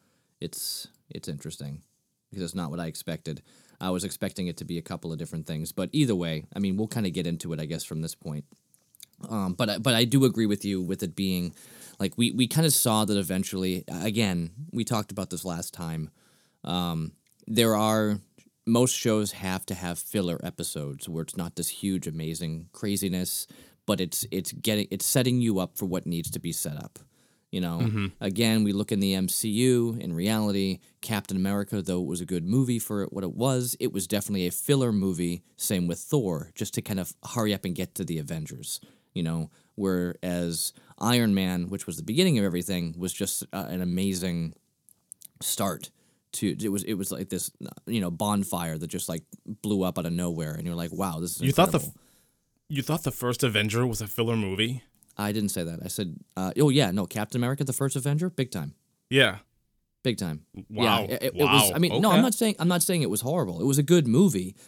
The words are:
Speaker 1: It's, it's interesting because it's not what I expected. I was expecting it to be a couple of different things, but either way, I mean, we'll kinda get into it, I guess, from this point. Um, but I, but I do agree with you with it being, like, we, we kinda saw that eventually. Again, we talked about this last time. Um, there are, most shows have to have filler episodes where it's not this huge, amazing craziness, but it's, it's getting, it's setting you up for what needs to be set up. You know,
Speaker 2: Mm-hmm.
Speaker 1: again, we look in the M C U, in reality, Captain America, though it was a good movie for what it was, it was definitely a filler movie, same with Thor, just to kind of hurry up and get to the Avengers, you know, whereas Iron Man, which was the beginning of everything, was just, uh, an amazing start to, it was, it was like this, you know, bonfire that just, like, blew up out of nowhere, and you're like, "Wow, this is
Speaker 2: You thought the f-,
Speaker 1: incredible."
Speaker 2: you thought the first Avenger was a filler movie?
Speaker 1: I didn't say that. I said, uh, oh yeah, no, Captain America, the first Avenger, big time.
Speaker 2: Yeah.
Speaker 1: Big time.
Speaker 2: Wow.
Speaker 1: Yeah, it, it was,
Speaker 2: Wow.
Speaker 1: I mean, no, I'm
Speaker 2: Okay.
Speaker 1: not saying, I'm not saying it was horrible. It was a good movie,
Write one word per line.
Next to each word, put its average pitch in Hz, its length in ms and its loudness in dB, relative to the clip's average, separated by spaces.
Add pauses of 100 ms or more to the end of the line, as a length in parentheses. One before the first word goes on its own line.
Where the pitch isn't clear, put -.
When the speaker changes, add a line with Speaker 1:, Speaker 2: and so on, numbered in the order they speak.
(400)
Speaker 1:
It's, - 460 -8 (240)
it's - 180 -12
interesting 73 540 -10 (480)
because 95 140 -8
it's 85 100 -6
not 87 160 -4
what 85 100 -6
I 82 60 -4
expected. 80 560 -8 (380)
I 92 100 -2
was 92 140 -2
expecting 95 420 -6
it 82 120 -6
to 87 60 -10
be 85 140 -6
a 82 40 -6
couple 85 300 -8
of 78 60 -6
different 82 280 -8
things, 80 260 -6
but 92 200 -4
either 135 220 4
way, 82 300 -2 (100)
I - 60 -6
mean, 95 160 0
we'll 110 100 0
kinda 107 240 -2
get 85 160 -2
into 85 260 -4
it, 78 80 -4
I 80 60 -6
guess, 78 180 -6
from 78 160 -6
this 80 140 -6
point. 76 300 -10 (840)
Um, 95 260 -2
but 117 140 0
I, 98 100 -2
but 117 160 2
I 113 100 6
do 131 200 6
agree 113 220 4
with 101 180 0
you 98 160 0
with 90 220 -4
it 90 140 -4
being, 92 360 0 (460)
like, 95 180 0
we, 120 140 4
we 123 160 2
kinda 156 240 4
saw 110 340 4
that 104 140 2
eventually. 92 720 0
Again, 90 640 0 (180)
we 117 140 -2
talked 110 260 -2
about 98 200 -6
this 87 140 -8
last 85 300 -6
time. 80 360 -6 (540)
Um, 85 480 -4 (340)
there 113 280 6
are, 107 460 4 (460)
most 120 280 4
shows 107 380 0
have 92 340 -4
to 101 80 -4
have 87 240 -6
filler 90 460 -2
episodes 73 640 -8
where 82 140 -4
it's - 140 -10
not 85 200 -6
this 85 120 -4
huge, 95 380 -2
amazing 80 680 -6
craziness, 92 720 -2 (400)
but 98 140 2
it's, 90 300 -4
it's - 220 -4
getting, 107 380 0
it's 98 160 -2
setting 123 340 4
you 110 180 2
up 90 200 -4
for 101 80 -2
what 90 200 -2
needs 85 260 -2
to - 60 -6
be 85 140 -6
set 76 240 -6
up. - 220 -14 (520)
You 90 120 -2
know, 85 160 -2
Speaker 2:
Mm-hmm. 107 280 0 (140)
Speaker 1:
again, 110 440 2
we 101 100 2
look 101 180 -2
in 101 80 2
the 98 140 2
M 95 140 2
C - 200 -2
U, 117 500 4
in 87 140 -6
reality, 98 640 0 (220)
Captain 101 380 -4
America, 101 420 0
though 90 220 0
it 82 40 -4
was 82 140 -4
a 87 60 -6
good 87 180 -2
movie 120 340 2
for 104 280 -4
what 95 180 -6
it 87 100 -4
was, 123 460 0
it 123 120 0
was 95 140 -2
definitely 101 400 0
a 87 60 -2
filler 131 400 2
movie, 90 500 0 (140)
same 90 320 0
with 85 100 -2
Thor, 90 560 -2
just - 200 -6
to - 80 -2
kind 95 180 -4
of - 140 -8 (200)
hurry 107 200 2
up 95 100 -4
and 90 100 -2
get - 200 -6
to 95 100 -4
the 82 140 -2
Avengers, 76 640 -8 (340)
you 92 80 -2
know, 82 280 -2 (260)
whereas 87 1000 0 (240)
Iron 117 360 4
Man, 90 360 0
which 98 160 -6
was 82 100 -6
the 85 60 -8
beginning 139 360 4
of 101 60 4
everything, 87 540 0
was 90 160 -4
just, - 280 -4 (120)
uh, 95 160 -4
an 92 100 -4
amazing 90 720 0 (880)
start - 500 -4 (420)
to, - 160 0 (140)
it 110 80 0
was, 98 140 -2
it 107 100 -2
was 95 160 -4
like 90 200 -8
this, 90 200 -4 (360)
you 113 160 -2
know, 87 80 0
bonfire 87 680 0
that 80 120 -6
just, 85 200 -6
like, 82 140 -6 (400)
blew 104 200 0
up 90 160 0
out 85 60 0
of 85 80 -2
nowhere, 82 400 -2
and 82 140 -6
you're 85 100 -4
like, 85 160 -6
"Wow, 87 280 -4
this 87 160 -4
is - 60 -8
Speaker 2:
You 135 100 2
thought - 200 4
the 156 60 4
f-, 139 60 -4
Speaker 1:
incredible." - 160 -12 (680)
Speaker 2:
you 139 140 0
thought 151 220 0
the 127 60 0
first 123 320 -2
Avenger 110 440 2
was 113 160 -2
a 107 40 -6
filler 113 300 0
movie? 110 460 0 (340)
Speaker 1:
I 104 160 0
didn't 104 160 2
say 92 160 -2
that. 82 200 -6
I 92 40 -8
said, 92 280 -4 (200)
uh, 92 240 -2
oh 151 80 8
yeah, 127 240 4
no, 98 140 2
Captain 107 340 -4
America, 131 240 0
the 131 80 -2
first 139 240 -2
Avenger, 147 340 0
big 131 220 -4
time. 73 220 -6 (360)
Speaker 2:
Yeah. 120 280 6 (680)
Speaker 1:
Big 120 120 0
time. 80 280 -4 (260)
Speaker 2:
Wow. 107 380 4
Speaker 1:
Yeah, 123 60 -2
it, - 80 -4
it 131 120 -2
was, 107 360 6
Speaker 2:
Wow. - 40 0
Speaker 1:
I - 60 0
mean, 165 200 4
no, 208 100 6
I'm 175 60 8
Speaker 2:
Okay. 220 60 10
Speaker 1:
not 254 120 6
saying, 220 260 2
I'm 165 80 6
not 175 160 4
saying 175 180 2
it 95 80 2
was 107 120 0
horrible. 120 380 0
It 95 40 2
was 135 140 6
a 151 40 6
good 160 240 6
movie, 110 480 4 (140)